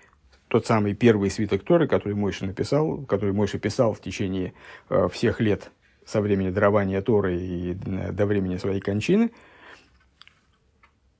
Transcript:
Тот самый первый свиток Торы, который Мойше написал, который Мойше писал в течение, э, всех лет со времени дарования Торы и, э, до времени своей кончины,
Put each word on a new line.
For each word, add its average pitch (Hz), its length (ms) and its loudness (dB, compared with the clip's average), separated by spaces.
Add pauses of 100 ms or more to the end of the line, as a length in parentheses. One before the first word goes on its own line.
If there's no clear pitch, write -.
(480)
Тот 113 180 2
самый 104 280 2
первый 104 360 4
свиток 98 340 -2
Торы, 170 240 4
который 101 280 -2
Мойше 98 300 -2
написал, 143 580 -2
который 101 300 -2
Мойше 101 260 0
писал 113 340 0
в - 60 -12
течение, 92 540 -6 (360)
э, 95 220 2
всех - 300 -2
лет 101 300 0 (340)
со 107 160 -2
времени 98 300 0
дарования 101 500 2
Торы 98 360 2
и, 90 360 -6
э, 95 400 -6
до 101 120 0
времени 95 320 0
своей 98 220 -4
кончины, 170 520 2 (1900)